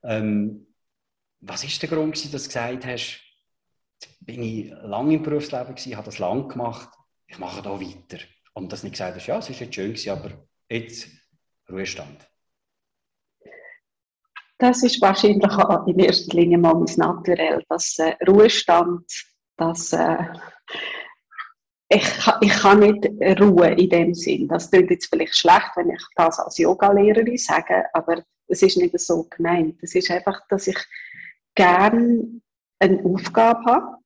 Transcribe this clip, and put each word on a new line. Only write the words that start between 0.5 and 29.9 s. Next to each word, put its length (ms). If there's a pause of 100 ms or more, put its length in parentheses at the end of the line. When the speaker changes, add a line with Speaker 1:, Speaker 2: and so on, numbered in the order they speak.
Speaker 1:
was 220
ist 180
der 80
Grund 240
gewesen, 180
dass 120
du 60
gesagt 360
hast, 360 (1000)
bin 240
ich 260 (140)
lang 280
im 120
Berufsleben 520
gewesen, 200
habe 100
das 140
lang 300
gemacht, 400 (380)
ich 120
mache 220
da 180
weiter? 420 (320)
Und 180
dass 100
du 60
nicht 60
gesagt 220
hast, 120
ja, 100
es 120
ist 100
jetzt 160
schön 180
gewesen, 160
aber 220 (380)
jetzt 380 (640)
Ruhestand. 580 (2250)
Speaker 2:
Das 260
ist 180
wahrscheinlich 500
auch 360
in 120
erster 380
Linie 220
mal 160
mein 220
Naturell, 680
dass, 300
äh, 160 (140)
Ruhestand, 760 (540)
dass, 360
äh, 320 (1600)
ich 140 (160)
ka-, 220
ich 120
kann 260
nicht 260 (360)
ruhen 360
in 120
dem 240
Sinn. 340
Das 220
klingt 220
jetzt 160
vielleicht 280
schlecht, 400
wenn 140
ich 140 (120)
das 240
als 180
Yogalehrerin 800
sage, 560
aber 280 (260)
es 140
ist 160
nicht 220
so 300
gemeint. 520
Es 140